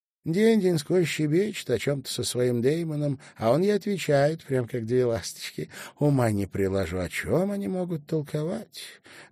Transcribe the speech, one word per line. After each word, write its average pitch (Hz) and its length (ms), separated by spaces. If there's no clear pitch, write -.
День-деньской 185 760
щебечет 160 640
о 117 80
чём-то 139 320
со - 120
своим 123 380
Дэймоном, 147 580
а 110 140
он 147 120
ей 208 120
отвечает, 160 680
прям 127 220
как 117 180
две 123 220
ласточки. - 640
Ума 135 340
не 101 140
приложу, 95 520
о 87 100
чём 180 420
они 202 160
могут 180 400
толковать. 160 760